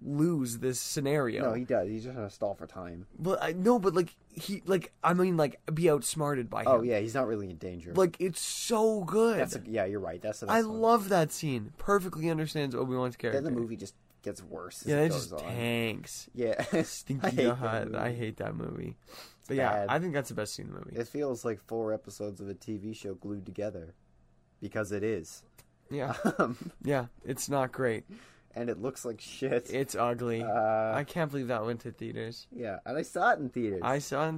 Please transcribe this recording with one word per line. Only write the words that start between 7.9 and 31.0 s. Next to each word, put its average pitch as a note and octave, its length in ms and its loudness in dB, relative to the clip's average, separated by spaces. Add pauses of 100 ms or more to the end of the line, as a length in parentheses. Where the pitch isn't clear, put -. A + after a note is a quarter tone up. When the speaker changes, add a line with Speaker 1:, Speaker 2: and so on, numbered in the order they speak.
Speaker 1:
Like, F3+ 260 4
it's F3 220 -2
so A3 600 2
good. A3 340 4
Speaker 2:
That's C#3 180 0
a, A#2 120 -4
yeah, G#2+ 180 0
you're G2+ 140 0
right. F2 200 -4
That's - 200 -4
the - 80 -6
best G#3 100 4
Speaker 1:
I A3+ 100 6
Speaker 2:
one. A3 140 -2
Speaker 1:
love A3+ 280 6
that E3+ 220 6
scene. B2 460 -2
Perfectly F3 540 2
understands D#3 420 0
Obi-Wan's B2+ 440 0
character. B2 220 0
Speaker 2:
Then C#3+ 140 0
the A#2+ 80 0
movie A2+ 160 -4
just G2+ 160 -10 (300)
gets G#2 180 -6
worse F2 400 -12
as - 60 -4
Speaker 1:
Yeah, D3 140 4
Speaker 2:
it D#3 40 8
Speaker 1:
it E3+ 40 4
Speaker 2:
goes C#3 200 -2
Speaker 1:
just E2+ 40 -10 (120)
Speaker 2:
on. F2 80 -6
Speaker 1:
tanks. A#2 800 -2
Speaker 2:
Yeah. A2+ 300 0
<laughs> E3 180 2
Speaker 1:
Stinky - 460 -4
Speaker 2:
I - 20 4
hate B2+ 160 4
that B2 160 2
Speaker 1:
God. A2+ 240 -2
Speaker 2:
movie. A2 120 -6
Speaker 1:
I A2+ 160 -2
hate A#2 240 -4
that G#2 180 -4
movie. A2+ 420 -6 (100)
Speaker 2:
It's - 420 -20
Speaker 1:
But C3+ 80 0
yeah, B2+ 160 2
Speaker 2:
bad. G#2 160 0
Speaker 1:
I C3+ 100 2
think E3+ 160 -2
that's C#3 140 -2
the A#2+ 60 -10
best G#2+ 200 -4
scene G2+ 100 -10
in - 80 -10
the - 60 -10
movie. - 180 -10
Speaker 2:
It A#2 100 -4
feels C#3 380 -4
like G#2+ 220 -2
four A2 260 0
episodes G#2 480 -6
of G2 80 -8
a F#2+ 60 -6
T G#2+ 220 -8
V G#2+ 180 -8
show G2 180 -8
glued G2+ 320 -8
together. F#2 480 -6 (680)
Because G#2 300 -4
it G2+ 120 -2
is. G#2 400 -2 (480)
Speaker 1:
Yeah. C#3 240 -2 (120)
Speaker 2:
<laughs> - 120 0
Um, C#3 320 -2 (120)
Speaker 1:
Yeah, C#3 220 2 (180)
it's - 260 -6
not C3 220 2
great. A#2+ 340 0 (500)
Speaker 2:
And A#2+ 140 -2
it A2 120 -2
looks B2+ 240 -4
like A#2 160 -6
shit. C3 500 -2
Speaker 1:
It's C3 240 0
ugly. A#2 460 0
Speaker 2:
Uh, A2 540 4
Speaker 1:
I C#3+ 120 0